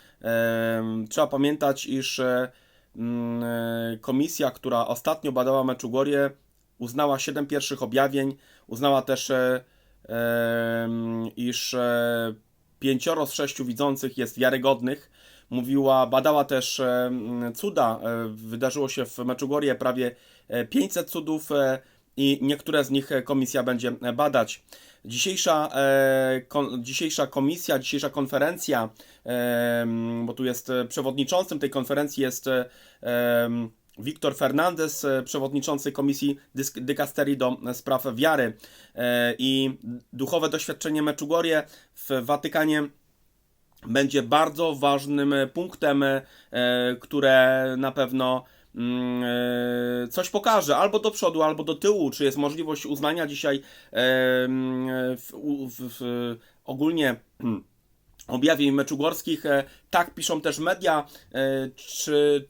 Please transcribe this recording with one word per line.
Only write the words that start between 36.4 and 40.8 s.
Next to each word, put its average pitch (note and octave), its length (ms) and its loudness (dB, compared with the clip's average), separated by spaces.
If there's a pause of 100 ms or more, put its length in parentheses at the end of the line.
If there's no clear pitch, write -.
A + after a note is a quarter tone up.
Dysk-, C3 260 -6
Dykasterii C#3 560 -2
do, B2+ 200 0 (100)
e, B2 80 -4
Spraw C3 400 -2
Wiary. C3 420 2 (380)
E, A#2+ 440 2
i C3+ 400 0 (340)
duchowe D3+ 360 0
doświadczenie D#3 540 -2